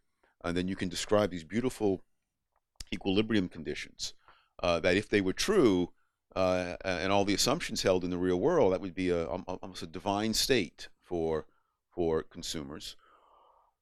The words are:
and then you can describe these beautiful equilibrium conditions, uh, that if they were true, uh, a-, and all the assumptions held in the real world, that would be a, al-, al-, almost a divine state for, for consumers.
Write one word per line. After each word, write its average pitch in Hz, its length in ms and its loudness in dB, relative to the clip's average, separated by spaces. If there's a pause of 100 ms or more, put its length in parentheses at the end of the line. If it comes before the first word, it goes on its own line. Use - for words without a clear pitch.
(440)
and 87 140 -2
then 90 100 -2
you 95 80 -4
can 95 140 -4
describe 104 400 0
these 85 140 -10
beautiful 104 580 -2 (920)
equilibrium 101 560 0
conditions, - 680 -10 (480)
uh, 87 160 2
that 90 180 4
if 107 100 -2
they 104 140 2
were 92 120 0
true, 107 580 4 (440)
uh, 90 480 0
a-, 95 40 -4
and 92 260 0
all 101 100 4
the 98 120 2
assumptions 123 480 0
held 92 200 4
in 87 60 -2
the 90 80 -2
real 90 220 2
world, 127 340 4
that 92 80 -2
would 92 140 -10
be 92 160 0
a, 82 180 0
al-, 92 180 -6
al-, 92 140 -6
almost 98 220 -12
a 85 40 -12
divine 101 460 -2
state 107 560 0 (140)
for, 80 420 -2 (440)
for 82 340 0
consumers. - 720 -10 (880)